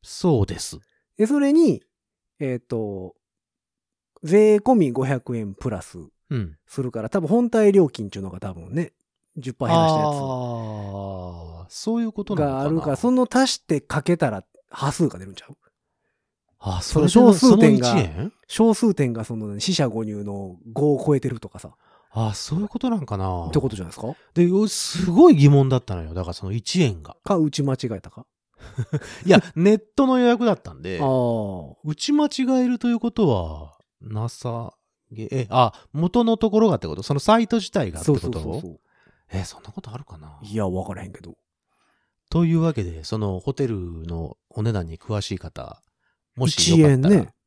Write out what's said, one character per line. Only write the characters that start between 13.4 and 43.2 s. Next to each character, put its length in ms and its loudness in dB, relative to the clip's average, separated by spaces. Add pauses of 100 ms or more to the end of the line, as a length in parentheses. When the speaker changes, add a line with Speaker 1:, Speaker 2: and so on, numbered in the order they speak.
Speaker 2:
し 60 -8
て 240 -4
か 200 -6
け 140 0
た 140 0
ら、 140 -8 (260)
端 260 -6
数 120 0
が 100 -8
出 80 -14
る 60 -18
ん 20 -20
ち 80 -20
ゃ 40 -20
う？ 100 -20 (1000)
Speaker 1:
あ、 240 -6
Speaker 2:
そ 180 0
の 80 4
Speaker 1:
そ 120 8
れ 60 10
で 60 10
Speaker 2:
小 20 8
数 240 8
点 200 8
が、 100 0
Speaker 1:
そ 60 2
の 60 4
一 40 2
円？ 280 -6 (160)
Speaker 2:
小 260 4
数 200 0
点 180 0
が 120 -6
そ 120 -10
の、 240 -8
四 140 -2
捨 140 0
五 160 -4
入 200 -8
の 340 -10 (140)
五 220 2
を 100 -4
超 120 2
え 40 0
て 80 -6
る 100 -8
と 100 -18
か 100 -20
さ。 180 -20 (360)
Speaker 1:
あ、 220 -2
そ 220 -8
う 40 -2
い 40 -4
う 40 -8
こ 100 -10
と 100 -4
な 80 -2
ん 80 -6
か 140 -8
な。 300 -4
Speaker 2:
っ 40 -10
て 80 2
こ 80 -4
と 80 -8
じ 60 -12
ゃ 20 -10
な 60 -16
い 20 -18
で 20 -18
す 60 -18
か？ 140 -10 (200)
Speaker 1:
で、 160 4
お-、 180 2
す 420 -4
ご 200 10
い 60 8
疑 140 8
問 180 6
だ 100 2
っ 40 -2
た 140 -8
の 60 -6
よ。 120 -12
だ 80 -4
か 60 -6
ら 60 -8
そ 120 -12
の 60 -6
一 300 -2
円 200 -2
が。 200 -20
Speaker 2:
か、 140 -2
打 140 2
ち 120 -4
間 120 0
違 20 -6 (160)
え 80 -8
た 100 -20
か？ 160 -20 (500)
Speaker 1:
<laughs> 500 -8
い 20 -2
や、 140 8 (120)
ネ 200 4
ッ 80 -2 (120)
ト 120 2
の 120 2
予 80 4
約 200 2
だ 60 2
っ 100 -4
た 100 -16
ん 80 -18
で、 180 -6
Speaker 2:
あ 60 -2
ー。 800 -2
Speaker 1:
打 100 -6
ち 200 -4
間 120 2
違 380 0
え 20 0
る 120 -2
と 100 -2
い 40 2
う 80 -2
こ 100 -2
と 180 2
は、 500 -4 (220)
な 300 -8
さ 420 -10 (400)
げ、 180 -14
え、 200 -6
あ、 240 2 (180)
元 320 0
の 140 2
と 120 0
こ 100 4
ろ 100 6
が 60 2
っ 20 -2
て 100 -6
こ 80 -6
と？ 60 -10
そ 100 -4
の 80 0
サ 180 4
イ 100 0
ト 100 0
自 120 -6
体 220 -2
が 80 -10
っ 40 -10
て 60 2
こ 80 4
と？ 40 -2
Speaker 2:
そ 80 -6
う 20 -6
そ 80 -6
う 20 -8
そ 160 -6
う 40 -8
そ 60 -14
う。 120 -20 (520)
Speaker 1:
え、 100 -6
そ 160 -14
ん 60 -20
な 80 -20
こ 80 -14
と 120 -18
あ 60 -14
る 60 -16
か 140 -20
な？ 240 -20
Speaker 2:
い 120 -16
や、 140 -2
わ 180 -4
か 80 -10
ら 80 -14
へ 60 -14
ん 40 -18
け 80 -20
ど。 160 -20 (920)
Speaker 1:
と 140 2
い 100 2
う 60 2
わ 120 0
け 120 -4
で、 180 -12
そ 160 -6
の 220 -4